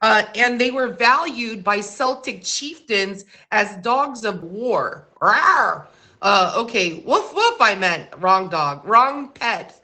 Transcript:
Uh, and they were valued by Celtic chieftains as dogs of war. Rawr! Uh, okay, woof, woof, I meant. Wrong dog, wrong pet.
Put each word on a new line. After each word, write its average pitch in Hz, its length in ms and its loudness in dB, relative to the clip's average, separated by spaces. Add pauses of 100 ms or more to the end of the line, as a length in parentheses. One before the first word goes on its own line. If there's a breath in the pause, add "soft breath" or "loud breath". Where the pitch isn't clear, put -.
Uh, 214 220 4 (100)
and 240 260 0
they 247 100 2
were 254 180 -2
valued 233 760 0
by 202 160 0
Celtic 254 640 -4
chieftains 202 800 -4 (260 soft breath)
as 208 260 0
dogs 247 480 -2
of 190 180 -4
war. 180 680 -4 (120)
Rawr! 226 680 2 (360 soft breath)
Uh, 196 340 4
okay, 190 440 -2
woof, - 340 -2
woof, 453 260 2
I 220 140 4
meant. 175 340 -2 (100)
Wrong 185 300 2
dog, 143 360 -4
wrong 254 440 2
pet. - 560 -8